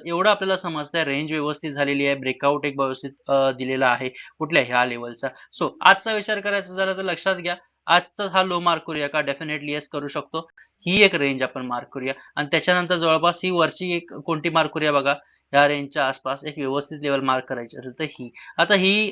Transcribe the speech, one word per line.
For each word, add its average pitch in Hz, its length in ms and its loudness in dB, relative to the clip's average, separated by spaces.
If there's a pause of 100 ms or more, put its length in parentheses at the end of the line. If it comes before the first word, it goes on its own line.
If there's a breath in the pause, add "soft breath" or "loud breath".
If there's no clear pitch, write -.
एवढं 175 240 2
आपल्याला 196 280 0
समजतंय 160 460 -4
रेंज 147 280 -4
व्यवस्थित 151 400 -4
झालेली 143 340 0
आहे, 139 100 2
ब्रेकआउट 135 500 0
एक 139 140 -4
व्यवस्थित, 135 320 -4 (160)
अ, 135 240 4
दिलेला 131 360 0
आहे 123 220 0
कुठल्या 151 540 0
ह्या 123 220 2
लेवलचा. 120 420 -6 (340 loud breath)
So 151 80 0 (120)
आजचा 196 320 6
विचार 208 260 -2
करायचा 196 340 -4
झाला 190 200 -2
तर 190 100 -8
लक्षात 185 320 -2
घ्या, 175 200 -4 (300)
आजचा 175 420 2
हा 185 160 2
लो 180 160 -2
मार्क 170 240 2
करूया 151 260 -4
का? 151 100 -2
Definitely 147 500 -4
yes 147 220 -4
करू 147 160 -6
शकतो. 151 420 -8 (360 soft breath)
ही 190 180 4
एक 185 120 6
रेंज 139 280 0
आपण 127 220 -4
मार्क 123 220 -8
करूया 131 260 -6 (220 loud breath)
आणि 147 160 -4
त्याच्यानंतर 175 460 2
जवळपास 165 460 2
ही 185 60 -2
वरची 175 460 0
एक 170 180 -8
कोणती 156 360 -4
मार्क 156 220 2
करूया 151 200 0
बघा, 143 240 2 (380 soft breath)
या 143 140 8
रेंजच्या 143 400 -2
आसपास 135 360 -6
एक 147 140 -10
व्यवस्थित 143 440 -4
लेवल 139 180 0
मार्क 131 300 0
करायची 123 280 -10
असेल 127 220 -12
तर 160 40 -6
ही. 127 280 -10 (260 loud breath)
आता 175 160 4
ही 196 380 2